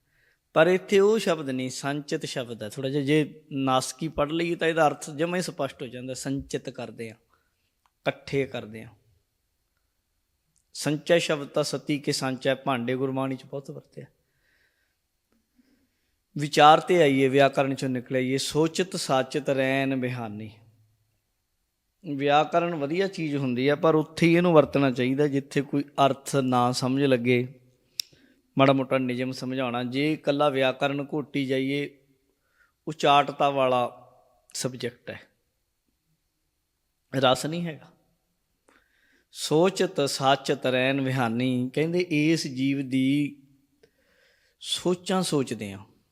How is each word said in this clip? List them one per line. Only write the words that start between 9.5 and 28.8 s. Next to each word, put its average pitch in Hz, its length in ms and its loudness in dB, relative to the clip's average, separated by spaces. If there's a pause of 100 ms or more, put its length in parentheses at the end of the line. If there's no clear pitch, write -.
ਸੰਚੈ 151 440 0
ਸ਼ਬਦ 147 280 -2
ਤਾਂ 151 160 -2
ਸਤੀ 143 360 -4
ਕੇ 147 120 -2
ਸੰਚੈ 131 440 -2
ਭਾਂਡੇ, 127 400 -2
ਗੁਰਬਾਣੀ 131 400 -4
'ਚ - 100 -16
ਬਹੁਤ 143 260 -14
ਵਰਤਿਆ। 139 340 -18 (2250)
ਵਿਚਾਰ 151 440 8
'ਤੇ 175 220 2
ਆਈਏ, 135 260 4
ਵਿਆਕਰਨ 135 480 2
'ਚੋਂ 135 140 -6
ਨਿਕਲ 127 260 -6
ਆਈਏ, 131 220 0
ਸੋਚਤ 160 580 -2
ਸਾਚਤ 139 540 -2
ਰੈਨ 135 460 0
ਬਿਹਾਨੀ। 117 540 -6 (1500)
ਵਿਆਕਰਨ 151 720 2
ਵਧੀਆ 160 320 -2
ਚੀਜ਼ 160 280 -6
ਹੁੰਦੀ 131 320 0
ਆ, 147 80 4
ਪਰ 160 200 4
ਉੱਥੇ 156 320 2
ਹੀ 165 80 6
ਇਹਨੂੰ 175 180 4
ਵਰਤਣਾ 139 380 6
ਚਾਹੀਦਾ 131 360 0
ਜਿੱਥੇ 139 340 -2
ਕੋਈ 139 220 -2 (220)
ਅਰਥ 135 300 -2
ਨਾ 123 360 2
ਸਮਝ 131 320 -2
ਲੱਗੇ, 123 440 2 (1120)
ਮਾੜਾ 135 160 6
ਮੋਟਾ 135 240 0